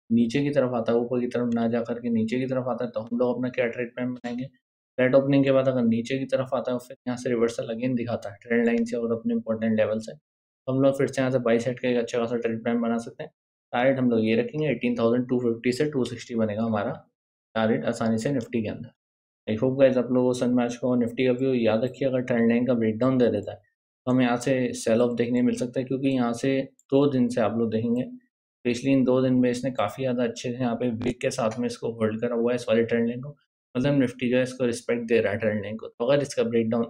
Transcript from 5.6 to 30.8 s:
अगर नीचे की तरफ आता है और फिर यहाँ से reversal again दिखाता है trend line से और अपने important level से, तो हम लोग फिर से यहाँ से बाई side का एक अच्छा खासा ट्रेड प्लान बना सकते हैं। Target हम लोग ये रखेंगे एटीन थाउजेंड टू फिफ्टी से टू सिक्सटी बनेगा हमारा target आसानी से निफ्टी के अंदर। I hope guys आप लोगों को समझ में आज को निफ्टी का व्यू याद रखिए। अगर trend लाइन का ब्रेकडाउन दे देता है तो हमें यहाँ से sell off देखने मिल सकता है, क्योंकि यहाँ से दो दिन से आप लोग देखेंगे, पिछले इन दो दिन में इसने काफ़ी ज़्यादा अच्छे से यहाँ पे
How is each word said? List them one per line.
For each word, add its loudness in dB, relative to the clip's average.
अगर 2
नीचे 0
की -4
तरफ -2
आता -2
है -2
और -10
फिर -18
यहाँ -4
से -6
reversal -2
again -2
दिखाता -6
है -20
trend 0
line 2
से -6
और -2
अपने -2
important 0
level 0
से, -10
तो -10
हम 2
लोग 4
फिर 2
से -2
यहाँ 0
से 2
बाई 2
side -4
का -2
एक 2
अच्छा -2
खासा 0
ट्रेड -4
प्लान 0
बना 0
सकते -12
हैं। -14
Target 2
हम 2
लोग 2
ये 4
रखेंगे 0
एटीन 0
थाउजेंड 2
टू 2
फिफ्टी 0
से 0
टू 0
सिक्सटी -10
बनेगा 0
हमारा -2
target 2
आसानी 0
से -2
निफ्टी -2
के -4
अंदर। -10
I -2
hope 2
guys 6
आप 0
लोगों 4
को 0
समझ 2
में 2
आज -2
को 0
निफ्टी 0
का 4
व्यू 0
याद 2
रखिए। -2
अगर 0
trend 2
लाइन 2
का 2
ब्रेकडाउन 2
दे 4
देता -4
है -20
तो 0
हमें 4
यहाँ 2
से 0
sell 2
off 4
देखने 2
मिल 2
सकता -4
है, -4
क्योंकि -2
यहाँ 2
से -2
दो 6
दिन 2
से 0
आप 0
लोग 0
देखेंगे, -2
पिछले 0
इन 4
दो 4
दिन 2
में 4
इसने -2
काफ़ी -4
ज़्यादा 0
अच्छे -4
से -8
यहाँ -2
पे -2